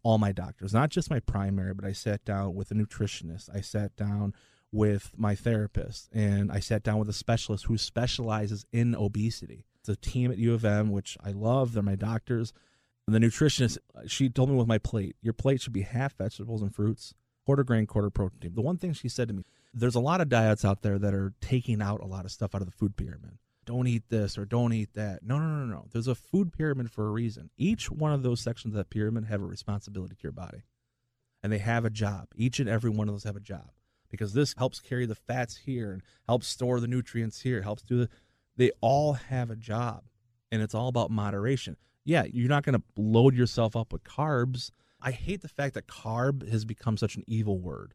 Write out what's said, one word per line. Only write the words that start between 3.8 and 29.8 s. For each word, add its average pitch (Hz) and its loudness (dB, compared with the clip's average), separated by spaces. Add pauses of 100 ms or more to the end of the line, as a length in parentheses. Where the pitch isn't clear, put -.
down 101 -2 (400)
with 104 2
my 104 0
therapist, - -2
and 101 2
I 101 -2
sat 107 -2
down 107 2
with 107 0
a 104 -4
specialist - -2
who 117 2
specializes 107 -2
in 117 4
obesity. 104 -2 (160)
It's - -14
a 101 0
team 123 0
at 104 -2
U 117 4
of 113 2
M, 104 4
which 98 -4
I 101 -6
love. 117 2
They're 110 0
my 98 2
doctors. 113 -2 (560)
And 107 6
the 110 8
nutritionist, 127 4 (300)
she 135 2
told 131 2
me 135 4
with 113 4
my 110 6
plate, - -2
"Your 113 0
plate 135 2
should 120 -8
be 101 -2
half 120 -4
vegetables 107 -6
and 98 -2
fruits, - -2 (320)
quarter 139 4
grain, 113 2
quarter 101 0
protein." 92 -4
The 110 0
one 160 0
thing 175 -4
she 139 -6
said 117 -2
to 107 -6
me, 95 -6 (280)
"There's 120 2
a 120 2
lot 165 2
of 165 2
diets 110 6
out 101 4
there 101 2
that 98 2
are 98 0
taking 120 0
out 104 -2
a - -10
lot 95 -10
of 104 -12
stuff - -4
out 98 -4
of 92 -6
the 90 -12
food 101 0
pyramid. - -10 (260)
Don't 123 -2
eat 117 0
this 107 0
or 104 -6
don't 120 2
eat 107 -2
that." 104 -6
No, 127 0
no, 160 0
no, 151 -2
no. 92 -8
There's 117 -2
a 120 0
food 180 0
pyramid 135 -2
for 107 -2
a 107 0
reason. 113 -4
Each 208 0
one 151 0
of 139 0
those 120 0
sections 117 -6
of 107 -4
that 95 -4
pyramid 110 0
have 104 -2
a 95 -6
responsibility 101 -8